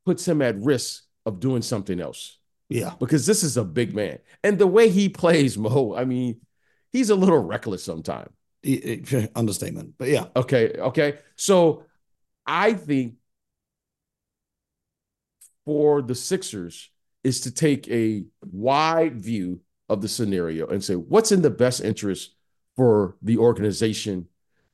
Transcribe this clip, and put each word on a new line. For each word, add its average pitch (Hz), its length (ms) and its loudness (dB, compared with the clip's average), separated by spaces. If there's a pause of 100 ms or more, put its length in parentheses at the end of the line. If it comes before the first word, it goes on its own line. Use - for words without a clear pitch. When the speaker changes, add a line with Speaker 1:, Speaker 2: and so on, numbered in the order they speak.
Speaker 1:
puts 175 220 -2
him 160 160 2
at 120 180 0
risk 127 440 -2 (220)
of 95 140 -8
doing 127 220 0
something 98 380 -4
else. - 380 -12 (300)
Speaker 2:
Yeah. 110 300 -6
Speaker 1:
Because 127 280 0
this 214 160 2
is 139 140 -2
a 117 80 0
big 98 300 -4
man. 92 240 -6 (240)
And 196 160 2
the 196 80 6
way 220 220 6
he 196 200 2
plays, 156 500 2
Mo, 110 380 0
I 123 80 -2
mean, 123 360 -4 (520)
he's 247 180 0
a 208 40 6
little 185 240 4
reckless 98 460 -4
sometimes. 80 460 -8 (320)
Speaker 2:
It, 127 500 -4
it, 113 200 0
<laughs> - 40 -8
understatement, 90 600 -4
but 127 100 -4
yeah. 135 180 0 (100)
Speaker 1:
Okay, 123 420 2
okay. 143 400 -2 (180)
So 170 480 2 (600)
I 185 280 2
think 139 400 -4 (2500)
for 147 380 2
the 123 120 -4
Sixers 107 760 -8 (340)
is 127 180 0
to 127 100 -8
take 147 360 0
a 110 360 -2 (260)
wide 143 680 0
view 92 400 -6 (280)
of 104 120 -2
the 107 80 -4
scenario 87 580 -2
and 98 160 -4
say, 98 120 -2
"What's 175 380 2
in 185 100 4
the 147 80 4
best 123 320 0
interest 104 520 -6 (420)
for 107 460 4
the 110 160 2
organization 104 880 0 (460)